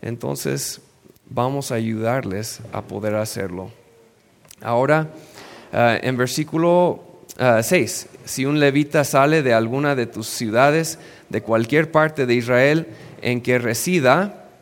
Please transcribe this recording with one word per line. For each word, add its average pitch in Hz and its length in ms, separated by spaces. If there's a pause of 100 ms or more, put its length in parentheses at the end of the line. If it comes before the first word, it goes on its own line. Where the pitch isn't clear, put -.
Entonces, 135 760 (480)
vamos 131 420
a 123 60
ayudarles 113 840 (120)
a 104 100
poder 104 320
hacerlo. 98 560 (880)
Ahora, 139 480 (640)
ah, 117 300
en 127 140
versículo, 160 880 (340)
ah, 120 240
seis, 139 460 (160)
"Si - 200
un 143 140
levita 147 460
sale 147 400
de 123 100
alguna 131 400
de 123 120
tus 110 200
ciudades, 139 720 (300)
de 110 140
cualquier 117 500
parte 156 340
de 120 80
Israel 127 540 (340)
en 123 180
que 123 180
resida 143 840 (200)